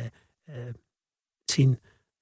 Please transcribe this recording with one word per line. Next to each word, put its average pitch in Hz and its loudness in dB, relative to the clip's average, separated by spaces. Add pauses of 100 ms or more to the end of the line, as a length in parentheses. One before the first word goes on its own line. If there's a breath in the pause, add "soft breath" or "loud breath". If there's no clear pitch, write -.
(500)
øh, 123 -12 (760)
sin, 131 4 (460)